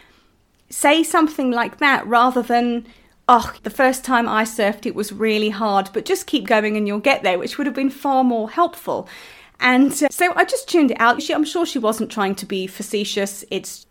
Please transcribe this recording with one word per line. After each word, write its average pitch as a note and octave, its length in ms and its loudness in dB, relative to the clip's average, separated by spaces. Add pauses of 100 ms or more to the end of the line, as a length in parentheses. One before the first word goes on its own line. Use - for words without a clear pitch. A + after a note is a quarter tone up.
(680)
say D#4 340 2
something D#4 480 0
like A#3 260 -4
that C#4 300 2
rather A#3+ 340 2
than, A#3+ 440 0 (420)
"Oh, A#3+ 260 4 (100)
the G#3+ 60 -8
first C4 340 0
time A#3 240 0
I G#3+ 160 0
surfed, G#3+ 420 -2
it G#3+ 100 -4
was - 160 -6
really G#3+ 380 0
hard, G3 440 0
but A3 120 -4
just F#4 220 -2
keep A3 200 -2
going G#3+ 300 2
and G#3+ 100 0
you'll G3+ 120 -2
get C4+ 240 2
there," F#3 160 2
which - 180 -6
would C#4 100 -2
have B3 80 -4
been C4+ 140 0
far C4+ 340 0
more A3+ 260 0
helpful. D#4 580 -2 (540)
And, B3+ 300 4
uh, C#4+ 180 0
so F4 260 0
I F4 80 4
just - 240 -4
tuned D#4 220 4
it A3+ 100 -4
out. A#3+ 220 2
She, D#4 120 -4
I'm D4 120 0
sure E4+ 220 -2
she - 100 -6
wasn't A3 340 -2
trying G3 240 -2
to G3 120 -14
be F#3+ 180 -4
facetious. G3+ 840 -6
It's, - 400 -10